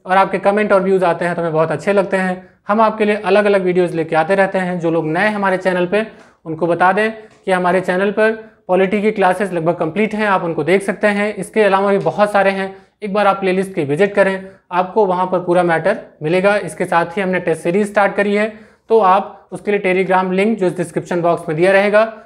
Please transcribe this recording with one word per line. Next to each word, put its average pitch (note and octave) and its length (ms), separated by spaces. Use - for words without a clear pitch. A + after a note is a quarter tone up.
और F#3 120
आपके F#3+ 220
कमेंट G3+ 340
और G3 80
व्यूज़ F#3+ 240
आते F3 200
हैं F3 100
तो E3+ 60
हमें E3+ 120
बहुत D#3+ 180
अच्छे D#3 220
लगते F#3+ 240
हैं। F#3 320
हम G#3+ 140
आपके G#3+ 240
लिए G#3 100
अलग G3+ 300
अलग G3+ 180
वीडियोज़ F3+ 320
लेके D#3+ 200
आते E3 200
रहते G3 220
हैं। F3+ 220
जो E3 120
लोग D#3+ 160
नए F3+ 220
हमारे G3 280
चैनल F3+ 280
पे, G#3 220
उनको E3 220
बता E3+ 240
दें G#3+ 200
कि F#3+ 60
हमारे F3+ 300
चैनल F#3 300
पर A3 380
पॉलिटी F#3+ 340
की G#3+ 100
क्लासेस F#3+ 420
लगभग E3+ 220
कंप्लीट G3 400
हैं, G#3+ 120
आप F#3 160
उनको D#3+ 200
देख F#3+ 200
सकते G#3 240
हैं। G#3 280
इसके G3+ 280
अलावा G3 280
भी G3+ 60
बहुत F#3 340
सारे G3 200
हैं, F#3+ 240
एक G3+ 100
बार G#3 140
आप F#3+ 120
प्लेलिस्ट F#3 340
की E3 100
विजिट D#3 320
करें, F#3+ 300
आपको F#3 340
वहाँ F3+ 200
पर F3+ 140
पूरा F3 240
मैटर F3 340
मिलेगा। F#3 340
इसके F3 280
साथ E3+ 200
ही F#3 160
हमने F#3 180
टेस्ट E3 220
सीरीज G3 260
स्टार्ट G3+ 280
करी G3+ 200
है, G#3+ 180
तो A3+ 100
आप G3 360
उसके F#3+ 200
लिए G3+ 80
Telegram F#3 520
लिंक G#3 260
जो F#3+ 100
इस F3+ 100
डिस्क्रिप्शन F3 440
बॉक्स E3+ 280
में D#3 80
दिया F#3 140
रहेगा G#3 420